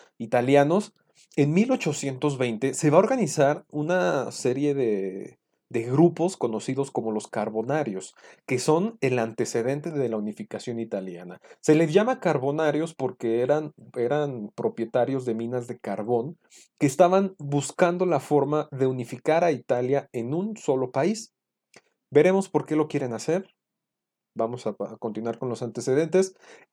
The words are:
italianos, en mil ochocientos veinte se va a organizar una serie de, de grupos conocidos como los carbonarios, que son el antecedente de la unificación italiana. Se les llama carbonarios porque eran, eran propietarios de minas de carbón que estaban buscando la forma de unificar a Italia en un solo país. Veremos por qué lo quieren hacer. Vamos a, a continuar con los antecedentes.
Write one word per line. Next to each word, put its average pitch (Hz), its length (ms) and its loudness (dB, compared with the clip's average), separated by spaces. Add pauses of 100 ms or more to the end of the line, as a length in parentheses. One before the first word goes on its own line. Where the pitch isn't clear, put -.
(180)
italianos, 139 760 2 (400)
en 147 200 2
mil 226 180 4
ochocientos 139 640 -2
veinte 123 380 -2
se 151 160 2
va 151 80 8
a - 20 4
organizar 180 720 2
una 151 600 0
serie 139 420 0
de, 98 640 -2 (300)
de 117 140 -4
grupos 165 540 2
conocidos 131 540 -4
como 110 220 -4
los 107 160 -4
carbonarios, 110 840 -4 (320)
que 131 120 0
son 170 420 2
el 127 180 0
antecedente 120 720 -2
de 139 180 -2
la 110 80 -4
unificación 107 640 -8
italiana. 92 600 -8 (200)
Se 156 140 4
les 160 180 2
llama 220 280 2
carbonarios 151 720 -2
porque 120 480 -2
eran, 151 300 0 (240)
eran 123 580 -2
propietarios 117 720 -2
de 117 100 -2
minas 120 340 -4
de 117 100 -10
carbón 117 600 -2 (400)
que 151 80 2
estaban 185 520 4
buscando 160 680 0
la 170 140 2
forma 147 520 0
de 135 140 0
unificar 131 580 0
a 170 80 4
Italia 127 600 0
en 123 220 -4
un 202 220 -4
solo 131 340 -2
país. 180 420 -2 (800)
Veremos 185 380 4
por - 180 0
qué 156 100 0
lo 151 120 2
quieren 135 240 -2
hacer. 160 420 -4 (800)
Vamos 113 320 -4
a, 110 40 -4
a 101 280 -8
continuar 113 400 -6
con 131 100 -6
los 117 140 -6
antecedentes. 151 720 0 (380)